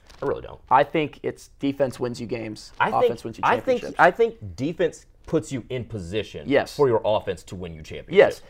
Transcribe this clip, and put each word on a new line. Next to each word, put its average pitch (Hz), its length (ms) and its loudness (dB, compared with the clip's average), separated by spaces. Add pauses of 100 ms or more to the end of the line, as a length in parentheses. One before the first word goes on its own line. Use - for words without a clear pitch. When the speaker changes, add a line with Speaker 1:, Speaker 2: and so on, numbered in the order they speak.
(220)
Speaker 1:
I - 40 -6
really 65 160 -4
don't. - 180 -16 (100)
Speaker 2:
I 135 140 6
think 151 400 -4
it's - 240 -8 (120)
defense 139 380 -2
wins 123 220 -6
you 120 80 -8
games, 110 500 -10
Speaker 1:
I 196 140 2
think, 247 140 2
Speaker 2:
offense - 180 -2
wins - 140 -10
you - 80 -6
Speaker 1:
I 147 60 4 (100)
think, 254 200 0
Speaker 2:
championships. - 180 -10
Speaker 1:
I 165 120 8
think 190 460 -2
defense 160 480 -4 (200)
puts - 240 -2
you 120 200 -6
in 127 160 -6
position 92 600 -6
Speaker 2:
Yes. 123 300 2
Speaker 1:
for 143 140 4
your 110 160 2
offense 98 380 0
to - 120 -14
win 87 180 -10
you 78 80 -16
championships. 78 360 -8
Speaker 2:
Yes. 143 320 6